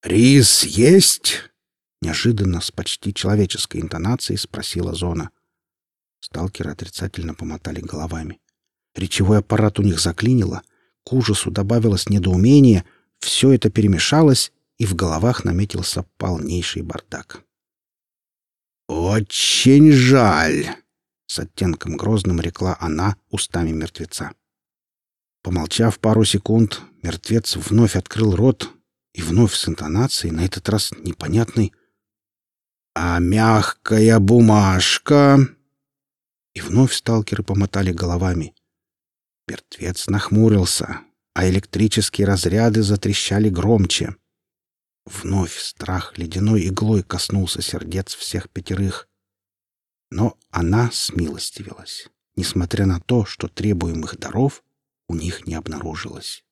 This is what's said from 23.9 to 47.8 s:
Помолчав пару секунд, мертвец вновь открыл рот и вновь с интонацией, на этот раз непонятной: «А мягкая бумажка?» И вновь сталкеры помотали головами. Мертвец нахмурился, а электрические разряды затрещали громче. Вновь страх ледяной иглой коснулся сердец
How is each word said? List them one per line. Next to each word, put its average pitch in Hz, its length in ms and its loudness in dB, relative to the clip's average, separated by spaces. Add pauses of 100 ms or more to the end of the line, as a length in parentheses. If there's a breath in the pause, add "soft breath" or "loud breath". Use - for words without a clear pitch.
Помолчав 90 580 -2
пару 110 240 2
секунд, 107 580 0 (200)
мертвец 95 540 -4
вновь 107 400 2
открыл 104 400 0
рот 117 360 0 (420)
и - 80 -12
вновь 95 340 2
с - 120 -4
интонацией, 85 680 -4
на 82 120 -2
этот - 240 -6
раз 104 220 -2
непонятной: 101 840 -2 (1200)
«А 85 260 -2
мягкая 110 1000 4
бумажка?» 110 1200 6 (1120)
И - 80 -14
вновь 127 320 2
сталкеры 107 500 -2
помотали 98 480 -2
головами. 87 600 -2 (960)
Мертвец - 600 -12
нахмурился, 101 920 0 (320)
а 92 160 0
электрические 101 800 -2
разряды 101 540 0
затрещали 104 680 0
громче. 92 680 0 (880)
Вновь 92 540 -4
страх - 580 -8
ледяной 92 520 0
иглой 104 340 0
коснулся - 580 -4
сердец 90 520 -8